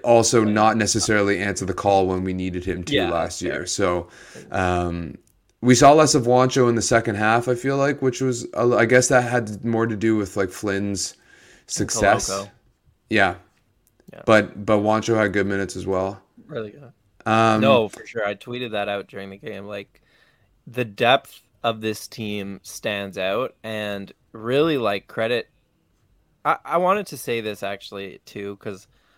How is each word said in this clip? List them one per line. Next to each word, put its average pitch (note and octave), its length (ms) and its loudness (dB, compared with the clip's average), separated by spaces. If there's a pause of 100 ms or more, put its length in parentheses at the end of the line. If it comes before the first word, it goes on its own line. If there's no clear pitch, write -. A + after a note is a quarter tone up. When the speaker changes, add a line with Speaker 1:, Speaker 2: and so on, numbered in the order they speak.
Speaker 1:
also A#2 400 4
not G#2+ 340 4
necessarily G#2 600 2
answer G2 260 -4
the F#2 80 -4
call G2 360 2
when F#2 160 -2
we F#2 100 -4
needed F#2 300 -6
him F2+ 200 -6
to C#3+ 80 -8
Speaker 2:
Yeah, G#2 180 0
Speaker 1:
last E2+ 280 -4
Speaker 2:
that's - 40 -10
fair. C#2+ 180 -6
Speaker 1:
year. F2+ 60 -10
So, F2+ 420 -2 (420)
um, F2 640 -2 (440)
we B2 160 6
saw C#3+ 160 10
less D3+ 240 6
of B2 80 0
Juancho B2+ 440 4
in A#2 60 2
the A2 80 -2
second A2+ 320 0
half, A2 320 2
I B2+ 80 0
feel C3+ 220 -2
like, C#3 260 0
which B2+ 180 0
was, B2+ 340 -4
uh, A#2+ 200 2
I A2+ 120 4
guess B2+ 220 6
that B2+ 140 4
had A2+ 420 -4
more A2+ 220 0
to A2+ 80 -4
do A2 220 2
with, G2+ 200 -2
like, F#2+ 140 0
Flynn's G2 600 -4
Speaker 2:
And - 580 -20
Speaker 1:
success. G#2+ 580 0
Speaker 2:
Koloko. G2 220 -8 (580)
Speaker 1:
Yeah. G2 280 2 (760)
Speaker 2:
Yeah. - 140 -20
Speaker 1:
But, G#2 400 4
but G#2+ 140 4
Juancho A2 360 0
had G#2+ 160 2
good G2 140 0
minutes G2 300 -4
as F#2 100 -10
well. F#2+ 340 -4 (260)
Speaker 2:
Really A2 260 -12
good. C#3 200 -20 (320)
Speaker 1:
Um, A2 380 2
Speaker 2:
No, A2+ 260 4
for - 160 -20
sure. A2 220 -6
I G#2 80 -4
tweeted A#2+ 380 -12
that G2+ 160 -4
out G2+ 200 -6
during G2 220 -14
the G2 80 -16
game. G2+ 280 -12
Like, G2+ 360 -14 (640)
the B2 180 -6
depth A#2 560 0 (220)
of A2+ 180 -2
this A2 280 -6
team G#2 540 -8
stands G2+ 540 -8
out, G2 460 -4
and G#2 500 -8 (200)
really, C3+ 440 -2
like, G#2 300 -2
credit. A2+ 420 -4 (960)
I, D#3 200 0
I D3+ 120 -4
wanted F#3 300 0
to D3+ 100 -14
say A#2 240 -4
this G#2+ 220 -8
actually G2 640 -10
too, G2+ 300 -12
'cause G2 300 -14 (320)